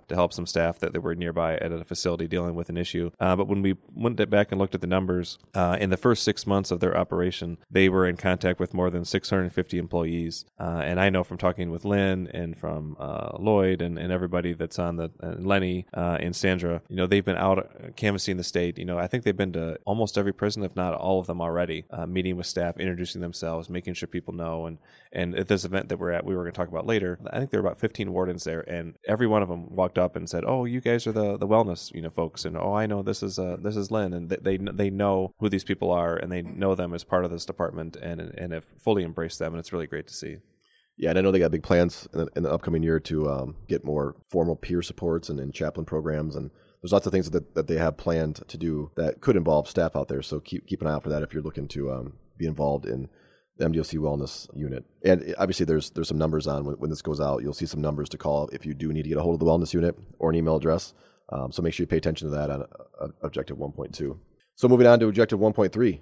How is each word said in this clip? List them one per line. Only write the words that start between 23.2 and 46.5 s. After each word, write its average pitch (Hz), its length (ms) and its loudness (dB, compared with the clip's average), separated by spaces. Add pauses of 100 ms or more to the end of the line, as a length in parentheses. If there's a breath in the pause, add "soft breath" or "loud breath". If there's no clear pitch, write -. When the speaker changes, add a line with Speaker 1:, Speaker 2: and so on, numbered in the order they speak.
Speaker 1:
themselves, 85 480 -6
making 90 240 -6
sure 87 140 -8
people 87 260 -8
know. 82 320 -6
And, 82 140 -10 (340 soft breath)
and 87 220 -2
at 92 140 -2
this 95 180 2
event 95 240 -4
that 92 80 -4
we're 87 140 -2
at, 85 120 -2
we 95 100 -2
were 90 100 -4
gonna 85 80 -8
talk 87 160 -4
about 82 180 -6
later, 95 320 0 (120)
I - 80 -4
think 135 120 -4
there 104 100 0
were 95 80 2
about - 120 -6
fifteen 101 340 -4
wardens 90 300 -2
there, 82 180 -4
and 85 340 -8 (100)
every 110 200 2
one 107 160 4
of 90 80 -2
them 87 180 -6
walked 90 300 0
up 90 180 2
and 85 140 -8
said, - 160 -2
"Oh, 127 180 2
you 123 160 -2
guys 120 260 2
are 113 60 -2
the, 104 240 2
the 98 100 -2
wellness, 104 480 2
you 82 60 -10
know, 82 100 -8
folks," - 360 -4
and, 82 100 -6
"Oh, 90 160 -2
I 110 140 0
know, 101 160 -2
this 101 200 -4
is, 101 160 -6
uh, 90 220 -4
this 104 160 -4
is 101 140 -4
Lynn." 101 240 0
And 85 160 -6
they 95 280 0
kn-, 98 180 -6
they 98 140 2
know 98 480 0
who 107 100 0
these 95 160 0
people 92 260 0
are, 85 260 2
and 85 140 -4
they 90 120 -4
know 95 320 0
them 87 200 -4
as 85 100 -8
part 90 200 2
of 85 60 -2
this 85 140 -8
department 82 520 -6
and, 85 240 -8
and 82 320 -10
have 80 120 -8 (140)
fully 104 260 2
embraced 82 340 -6
them, 80 140 -4
and 85 80 -8
it's - 120 -12
really 82 140 -4
great 76 220 -8
to - 60 -18
see. 73 240 -12 (580)
Speaker 2:
Yeah, 82 140 0
and 87 80 4
I 95 40 4
know 95 80 6
they 95 80 6
got 82 140 4
big 80 100 0
plans 87 500 2
in - 80 -4
the, 80 160 -2
in 82 60 -2
the 73 100 0
upcoming 82 300 0
year 82 180 4
to, 76 300 -2
um, 69 260 -6 (120)
get 85 160 -2
more 73 320 -2 (140)
formal 85 260 2
peer 87 260 -2
supports 85 460 -4
and, 76 100 -4
and 69 160 -8
chaplain 78 320 -6
programs, 78 480 -2
and 69 160 -8 (320 soft breath)